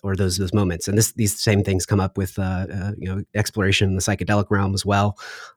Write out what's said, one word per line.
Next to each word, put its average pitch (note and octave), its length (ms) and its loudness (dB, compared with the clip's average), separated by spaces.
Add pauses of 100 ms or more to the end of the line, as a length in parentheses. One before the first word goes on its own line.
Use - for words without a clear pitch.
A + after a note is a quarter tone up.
or G2 120 -2
those, F2+ 220 0
those F#2 160 -2
moments. F#2 340 0
And G2+ 100 0
this, A2 160 4
these G#2+ 260 0
same G2+ 240 4
things G2 220 0
come G2 160 2
up F#2+ 160 -2
with, F#2+ 200 -4
uh, F#2 360 -2
uh, G2 240 -4
you F2+ 100 -8
know, F#2+ 160 -4 (100)
exploration G2+ 540 2
in F#2+ 80 0
the F#2 60 0
psychedelic G2+ 480 0
realm G2 240 2
as F#2+ 120 -4
well, G2+ 320 2 (400)